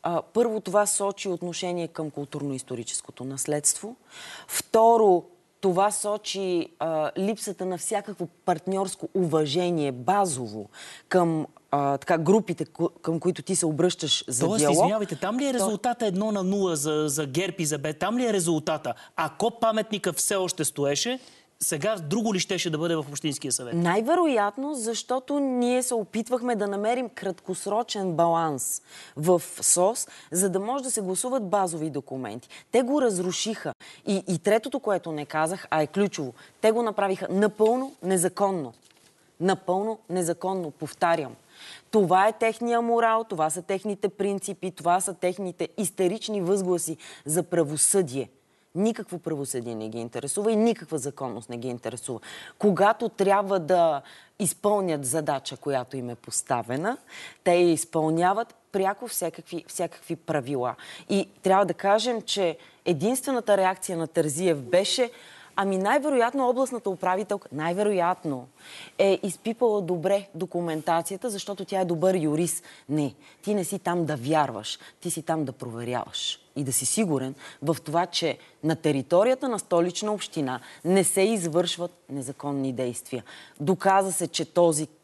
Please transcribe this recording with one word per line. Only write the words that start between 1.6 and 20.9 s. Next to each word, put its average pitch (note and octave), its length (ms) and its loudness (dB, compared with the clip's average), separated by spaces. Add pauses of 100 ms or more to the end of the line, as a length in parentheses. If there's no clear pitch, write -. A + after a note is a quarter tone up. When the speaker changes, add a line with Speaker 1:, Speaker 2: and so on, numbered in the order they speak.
Speaker 1:
към D#3+ 220 -6
културно-историческото C#3 1120 -8
наследство. C#3+ 720 -4 (520)
Второ, A3 760 6 (360)
това G3 300 4
сочи, G3 800 -2 (100)
а, D#3 400 0
липсата G3 480 -2
на F3+ 120 -4
всякакво G3+ 480 -4
партньорско F#3 880 -2
уважение, D#3+ 800 2
базово, B2 760 -2 (400)
към, E3 380 4 (240)
а, C#3 280 2
така, E3+ 200 0
групите, E3+ 460 2
ку-, - 240 -4 (140)
към E3 180 -2
които E3 220 -2
ти F#3+ 140 -2
се E3+ 100 0
обръщаш D#3+ 600 0
за B2+ 180 0
Speaker 2:
Тоест, A3 120 0
Speaker 1:
диалог. D3 160 4
Speaker 2:
извинявайте, G3 420 2
там G#3+ 240 -4
ли C#4+ 60 0
е C#4 40 2
Speaker 1:
То- B3+ 40 -2
Speaker 2:
резултата A#3 520 0
едно G#3 260 0
на G3 100 -2
нула F#3 340 2
за, D3+ 320 0
за D3 180 -2
герб E3+ 340 -4
и D#3 60 0
за D3 120 -2
Б? D3+ 140 -4
Там G3+ 260 -2
ли B3 80 0
е A3 60 2
резултата? D#3 640 0 (220)
Ако E3 340 0
паметника A3 640 0
все - 240 -2
още F3+ 280 -2
стоеше, C#3+ 540 -2 (420)